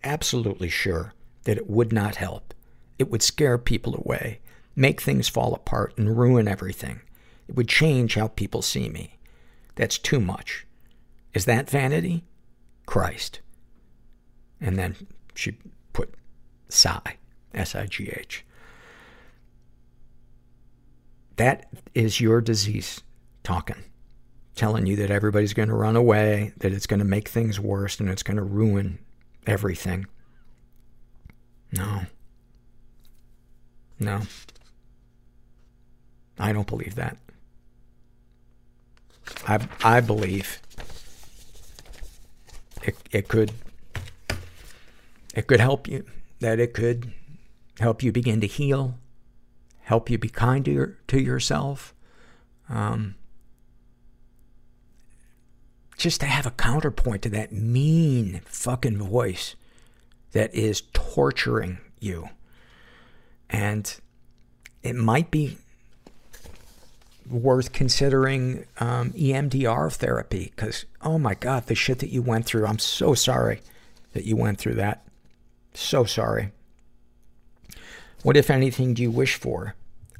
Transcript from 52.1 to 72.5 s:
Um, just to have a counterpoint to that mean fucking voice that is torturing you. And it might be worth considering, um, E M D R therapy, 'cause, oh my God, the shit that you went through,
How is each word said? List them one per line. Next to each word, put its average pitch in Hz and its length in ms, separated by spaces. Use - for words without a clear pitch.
Um, 110 460
just - 240
to 143 60
have 143 180
a 120 60
counterpoint 120 720
to 113 80
that 107 220
mean 120 920
fucking 123 540
voice 104 580
that 110 220
is 107 280
torturing 117 840
you. 87 300
And 104 500
it 120 140
might 120 340
be 151 260
worth 127 420
considering, 131 960
um, 120 380
E 135 160
M 139 160
D 131 160
R 135 240
therapy, - 680
'cause, - 280
oh 160 180
my 113 160
God, 123 320
the 120 80
shit 127 260
that 135 100
you 123 120
went 113 220
through, 107 220